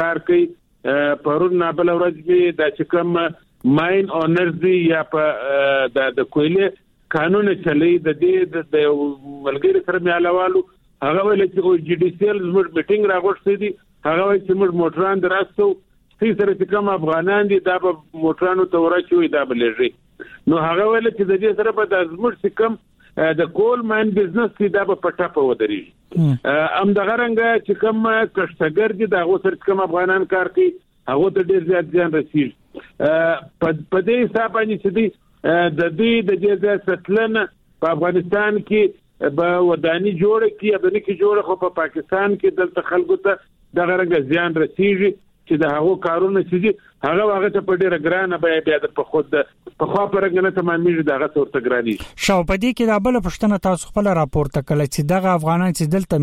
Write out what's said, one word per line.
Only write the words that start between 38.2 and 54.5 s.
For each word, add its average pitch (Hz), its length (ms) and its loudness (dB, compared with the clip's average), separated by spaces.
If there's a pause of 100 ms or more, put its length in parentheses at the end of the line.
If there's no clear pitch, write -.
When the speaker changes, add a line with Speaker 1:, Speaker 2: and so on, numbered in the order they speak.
Speaker 1:
کې 214 140 2 (540)
به 175 320 2
وداني 170 440 0 (100)
جوړه 220 340 2
کړي، 208 160 -4
یا 185 60 0
به 185 160 2
نه 214 100 0
کړي 196 160 -2
جوړه، 208 260 2
خو 185 140 -2
په 180 220 -4
پاکستان 190 580 -2
کې 196 80 2 (100)
دلته 180 220 -2 (100)
خلکو 180 260 0 (120)
ته 196 40 2 (460)
دغه 175 220 0
رنګه 170 200 0 (120)
زیان 170 300 0
رسېږي 196 480 0 (360)
چې 165 160 0
د - 20 2 (100)
هغو 165 200 2 (120)
کارونه 185 420 0
چې 180 160 -2
دي، 208 80 2 (340)
هغه 175 180 0 (120)
هغه 196 180 0
ته 196 140 0
په 180 120 2
ډېره 175 260 0
ګرانه 180 380 -2
بیه 160 220 0
بیا 151 160 2
د 147 160 -4
پخوا 147 240 -2 (120)
د، 143 120 0 (340)
پخوا 196 320 0
په 196 120 0
رنګ 180 120 0 (100)
نه 185 120 0
تمامېږي، 170 480 0
د 151 100 0
هغه 151 160 -2
ته 147 80 0
ورته 139 260 -2
ګرانېږي. 117 380 -2 (200)
Speaker 2:
شاو، 185 260 2
په 190 120 0
دې 254 140 0
کې 233 140 0
دا 208 160 2
بله 247 200 0
پوښتنه 208 300 0 (120)
تاسو 185 220 -2
خپله 202 300 0
راپورته 147 480 -2